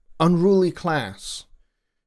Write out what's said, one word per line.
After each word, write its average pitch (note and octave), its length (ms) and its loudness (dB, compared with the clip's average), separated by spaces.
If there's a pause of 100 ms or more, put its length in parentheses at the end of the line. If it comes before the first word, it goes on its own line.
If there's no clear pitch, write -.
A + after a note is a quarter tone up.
(180)
Unruly F3+ 520 2
class. C#3 760 -8 (640)